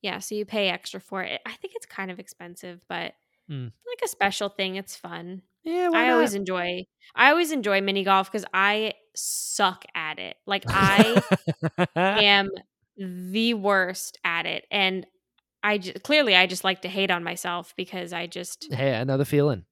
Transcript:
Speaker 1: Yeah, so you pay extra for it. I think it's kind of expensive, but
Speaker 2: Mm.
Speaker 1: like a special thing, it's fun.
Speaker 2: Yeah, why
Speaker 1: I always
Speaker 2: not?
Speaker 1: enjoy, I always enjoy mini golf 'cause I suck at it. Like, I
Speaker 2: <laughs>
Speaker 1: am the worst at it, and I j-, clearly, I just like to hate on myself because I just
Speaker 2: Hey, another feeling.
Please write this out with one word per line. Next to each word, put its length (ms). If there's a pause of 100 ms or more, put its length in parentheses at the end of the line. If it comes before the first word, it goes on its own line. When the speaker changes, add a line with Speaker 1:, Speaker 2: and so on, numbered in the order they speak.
Speaker 1:
Yeah, 160
so 160
you 100
pay 240
extra 320
for 220
it. 240
I 80
think 200
it's 120
kind 240
of 80
expensive, 720
but 240 (360)
Speaker 2:
Mm. 220 (140)
Speaker 1:
like 180
a 40
special 420
thing, 260
it's 180
fun. 460 (240)
Speaker 2:
Yeah, 240
why 200
Speaker 1:
I 40
always 220
Speaker 2:
not? 60
Speaker 1:
enjoy, 440 (300)
I 160
always 200
enjoy 300
mini 240
golf 260
'cause 220
I 400 (240)
suck 680 (100)
at 240
it. 180 (100)
Like, 220
I 540 (440)
Speaker 2:
<laughs> 300
Speaker 1:
am 540 (460)
the 580
worst 680
at 220
it, 240
and 360 (560)
I 160
j-, 160
clearly, 420
I 100
just 160
like 200
to 60
hate 220
on 140
myself 520
because 360
I 140
just 440
Speaker 2:
Hey, 240
another 300
feeling. 480